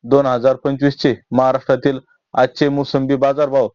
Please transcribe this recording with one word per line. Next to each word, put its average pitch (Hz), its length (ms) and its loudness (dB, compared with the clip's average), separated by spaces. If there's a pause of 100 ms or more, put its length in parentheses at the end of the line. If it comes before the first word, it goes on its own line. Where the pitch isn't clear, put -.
दोन 135 240 2
हजार 127 300 0
पंचवीस 139 400 -2
चे 123 200 0 (140)
महाराष्ट्रातील 131 680 0 (360)
आजचे 127 340 0
मोसंबी 139 480 -2
बाजारभाव. 135 580 0